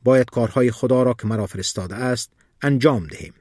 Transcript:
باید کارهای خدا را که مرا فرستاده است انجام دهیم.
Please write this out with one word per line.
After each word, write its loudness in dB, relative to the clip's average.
باید 4
کارهای 0
خدا 0
را 2
که -6
مرا -2
فرستاده -8
است -4
انجام 2
دهیم. -16